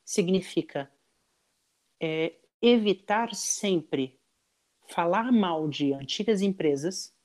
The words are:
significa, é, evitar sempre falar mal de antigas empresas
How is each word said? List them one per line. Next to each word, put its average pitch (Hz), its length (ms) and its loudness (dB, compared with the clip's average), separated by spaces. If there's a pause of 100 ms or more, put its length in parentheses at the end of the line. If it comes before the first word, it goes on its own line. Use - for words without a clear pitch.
significa, 175 840 -2 (1080)
é, 160 340 -2 (260)
evitar 214 720 4
sempre 156 840 -2 (720)
falar 196 440 0
mal 170 360 0
de 139 260 -2
antigas 190 480 -2
empresas 170 720 -2 (100)